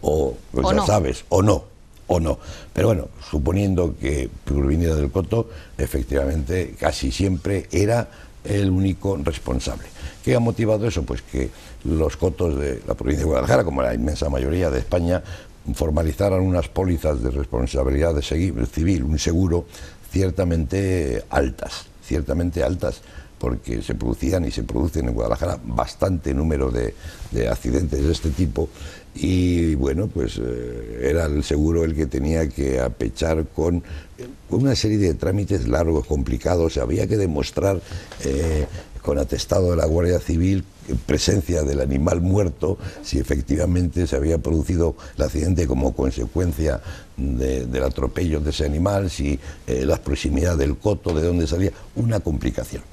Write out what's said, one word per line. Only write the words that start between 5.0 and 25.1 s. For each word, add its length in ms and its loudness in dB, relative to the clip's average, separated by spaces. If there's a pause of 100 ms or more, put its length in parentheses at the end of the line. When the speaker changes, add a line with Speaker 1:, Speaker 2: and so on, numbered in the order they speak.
Speaker 1:
coto, 400 0 (280)
efectivamente, 1000 -2
casi 340 -2
siempre 600 0
era 380 2 (340)
el 260 2
único 480 0
responsable. 680 -4 (380)
¿Qué 120 2
ha 40 6
motivado 480 2
eso? 160 0
Pues 200 -4
que 260 -4 (340)
los 340 2
cotos 420 0
de 260 -2
la 80 -2
provincia 300 0
de 60 2
Guadalajara, 340 4
como 180 0
la 140 2
inmensa 340 0
mayoría 400 0
de 100 0
España, 440 0 (500)
formalizaran 680 2
unas 260 2
pólizas 560 0
de 80 0
responsabilidad 840 0
de 80 0
segui-, 460 0
civil, 360 2
un 140 0
seguro, 480 2 (460)
ciertamente 1160 0
altas, 580 -2 (180)
ciertamente 580 0
altas, 380 -2 (360)
porque 440 -4
se 140 -4
producían 500 0
y 60 -2
se 120 -4
producen 440 0
en 60 0